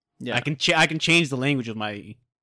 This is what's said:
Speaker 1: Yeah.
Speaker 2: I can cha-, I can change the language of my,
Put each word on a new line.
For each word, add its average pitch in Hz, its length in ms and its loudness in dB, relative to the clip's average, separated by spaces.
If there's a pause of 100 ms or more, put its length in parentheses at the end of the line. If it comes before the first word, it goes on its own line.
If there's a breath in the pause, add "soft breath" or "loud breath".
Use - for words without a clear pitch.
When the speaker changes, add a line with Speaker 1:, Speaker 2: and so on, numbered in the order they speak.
(180)
Speaker 1:
Yeah. 120 180 -4
Speaker 2:
I 123 60 -2
can 147 160 -4
cha-, 170 200 2
I 165 80 6
can 160 120 -2
change 165 320 4
the 131 80 -4
language 131 300 0
of 107 100 -6
my, 107 380 -8 (260)